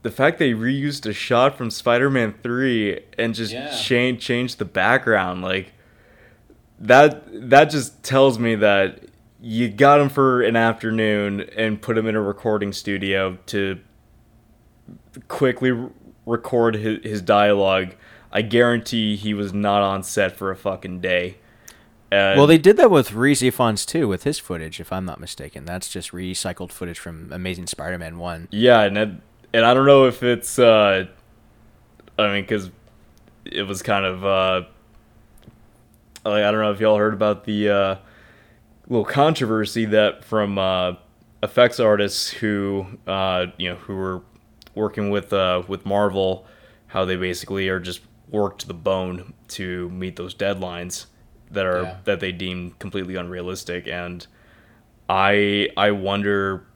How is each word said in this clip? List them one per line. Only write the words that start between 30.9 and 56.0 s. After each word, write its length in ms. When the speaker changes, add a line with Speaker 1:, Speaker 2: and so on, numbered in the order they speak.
Speaker 1:
I 160
mean, 120
'cause 240
it 180
was 180
kind 240
of, 200
uh, 380
like, 180
I 80
don't 100
know 100
if 80
y'all 180
heard 160
about 320
the, 240
uh, 260
little 180
controversy 800
that 380
from, 340
uh, 360
effects 360
artists 500
who, 560
uh, 400
you 120
know, 60
who 200
were 260
working 340
with, 240
uh, 340
with 180
Marvel, 600
how 180
they 100
basically 540
are 100
just 220
worked 320
to 60
the 60
bone 600
to 420
meet 280
those 180
deadlines 720
that 160
are 180
Speaker 2:
Yeah. 120
Speaker 1:
that 160
they 100
deem 480
completely 360
unrealistic. 720
And 380
I, 680
I 160
wonder 720